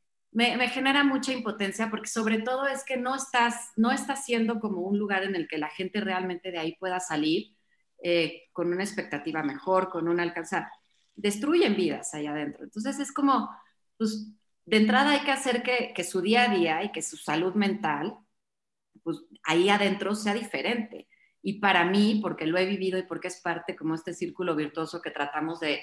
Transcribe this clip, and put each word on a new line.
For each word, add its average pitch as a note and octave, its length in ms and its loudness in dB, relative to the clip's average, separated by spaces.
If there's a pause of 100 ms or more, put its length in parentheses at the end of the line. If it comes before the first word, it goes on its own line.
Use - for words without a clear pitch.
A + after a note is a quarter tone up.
(320)
me, A#3 260 2
me B3 120 2
genera C4+ 340 4
mucha C4+ 280 2
impotencia A3 580 -2
porque G#3+ 180 -6
sobre A3 320 0
todo B3+ 280 -2
es C4 160 -4
que C4 140 -4
no B3 180 -2
estás, A#3+ 640 0
no A3+ 140 4
estás A3 340 -2
siendo A3+ 340 2
como G#3 220 -4
un G3 180 0
lugar G3 240 0
en G3 120 -2
el D#3+ 120 -2
que D#3+ 120 -6
la D3+ 100 -4
gente F#3+ 320 -4
realmente F#3 500 -4
de E3+ 80 -6
ahí E3 180 -4
pueda F#3 220 -2
salir, D#3+ 560 0 (480)
eh, E3+ 480 0
con F3 220 -2
una F#3 100 -2
expectativa D#3+ 600 -4
mejor, F3+ 460 0
con E3+ 200 -2
una F3 140 2
alcanza. E3+ 480 -4 (440)
Destruyen G#3+ 600 2
vidas - 380 -2
ahí D3+ 140 -6
adentro. D3 380 -6
Entonces C4+ 340 -6
es C#4+ 140 -6
como, C4+ 360 2 (480)
pues, G#3+ 300 -2 (380)
de A3 120 2
entrada B3 340 6
hay C#4+ 100 4
que C#4+ 100 0
hacer C4 320 0
que, B3 320 -2
que F3+ 80 -4
su F#3 180 -2
día A3+ 300 6
a - 20 2
día E3+ 300 2
y G#3 80 -4
que D#3+ 100 -6
su - 140 -8
salud E3 380 0
mental, F#3 640 0 (840)
pues, D#3+ 160 -4 (260)
ahí E3+ 240 4
adentro G3+ 460 2
sea G#3 180 -2
diferente. A3 720 -4 (340)
Y G3 180 -4
para F#3+ 260 6
mí, G#3 360 4
porque D#3+ 240 -4
lo E3 120 2
he F#3 80 4
vivido F#3+ 320 -2
y F#3 60 -2
porque E3+ 240 -8
es F3 140 -10
parte E3+ 340 -4
como D#3+ 200 -2
este E3 180 -8
círculo F3+ 420 -4
virtuoso D#3 460 -4
que - 100 -10
tratamos D#3 480 -4
de, D3 240 -2